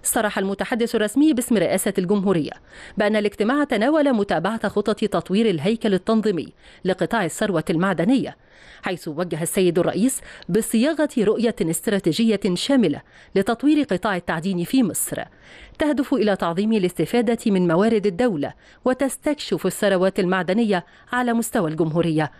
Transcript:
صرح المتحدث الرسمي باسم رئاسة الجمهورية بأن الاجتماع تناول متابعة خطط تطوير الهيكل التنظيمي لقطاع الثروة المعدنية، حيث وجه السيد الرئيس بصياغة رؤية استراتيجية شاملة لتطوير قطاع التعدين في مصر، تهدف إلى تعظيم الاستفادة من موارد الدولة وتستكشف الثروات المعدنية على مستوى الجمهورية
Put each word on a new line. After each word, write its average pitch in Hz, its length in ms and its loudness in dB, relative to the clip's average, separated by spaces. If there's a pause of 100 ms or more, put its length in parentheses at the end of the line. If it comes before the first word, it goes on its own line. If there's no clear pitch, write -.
صرح 214 340 -2
المتحدث 202 580 -2
الرسمي 269 380 2
باسم 233 240 0
رئاسة 190 400 0
الجمهورية 185 540 0 (460)
بأن 208 180 2
الاجتماع 226 480 0
تناول 277 500 2
متابعة 196 560 -2
خطط 208 300 -2
تطوير 202 500 0
الهيكل 196 440 0
التنظيمي 196 600 0 (320)
لقطاع 180 400 0
الثروة 170 440 -2
المعدنية، 180 680 0 (460)
حيث 185 240 -6
وجه 165 360 -4
السيد 175 360 2
الرئيس 180 420 0 (280)
بصياغة 254 680 2
رؤية 220 440 2
استراتيجية 196 800 0 (140)
شاملة 196 480 2 (340)
لتطوير 262 480 2
قطاع 196 320 -2
التعدين 175 480 -4
في 262 200 2
مصر، - 380 -4 (580)
تهدف 294 340 0
إلى 208 220 2
تعظيم 190 380 -2
الاستفادة 214 800 0
من 185 160 2
موارد 196 380 2
الدولة 180 480 -2 (320)
وتستكشف 254 800 -2
الثروات 190 540 0
المعدنية 185 640 0 (280)
على 247 200 0
مستوى 226 380 0
الجمهورية 160 680 0